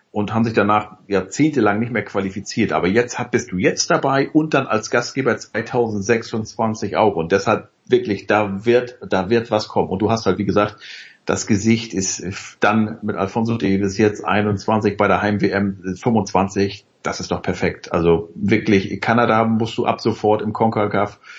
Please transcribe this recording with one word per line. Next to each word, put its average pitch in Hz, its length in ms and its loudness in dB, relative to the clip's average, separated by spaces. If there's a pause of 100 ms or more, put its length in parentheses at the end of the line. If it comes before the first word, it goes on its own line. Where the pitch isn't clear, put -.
(100)
und 104 240 -4
haben 117 80 2
sich 113 120 0
danach 107 420 2 (100)
jahrzehntelang 104 720 2
nicht 117 140 -4
mehr 107 120 -2
qualifiziert. 98 680 -4
Aber 78 160 0
jetzt 117 320 0
hat, - 100 -8
bist - 220 -2
du 92 60 -2
jetzt 143 340 0
dabei 139 360 2
und 156 240 0
dann 135 140 2
als 107 240 -2
Gastgeber 120 460 0
zweitausendsechsundzwanzig 110 1600 -4
auch. 101 180 4
Und 82 160 -2
deshalb 101 380 0 (180)
wirklich, 110 400 0
da 101 400 0
wird, 123 320 2 (100)
da 95 220 0
wird 117 220 0
was 110 160 0
kommen. 85 220 0
Und 98 120 -4
du 107 80 2
hast 113 160 -2
halt, 95 120 2
wie 104 60 -2
gesagt, 101 340 0 (460)
das - 220 -2
Gesicht 113 460 0
ist - 680 -6
dann 107 420 2
mit 104 140 -4
Alfonso 113 420 -2
Davies 98 400 0
jetzt 107 260 2
einundzwanzig 104 720 0
bei 104 120 4
der 92 120 4
Heim-W 104 300 0
M 98 280 0 (220)
fünfundzwanzig. 101 840 0 (160)
Das - 180 -6
ist - 100 -8
doch - 120 -4
perfekt. - 500 -4
Also 82 420 2
wirklich, 101 680 0
Kanada 113 420 4
musst 113 320 0
du 120 80 -2
ab 113 160 -2
sofort 107 400 0
im 107 140 -4
concacaf, 104 640 0 (180)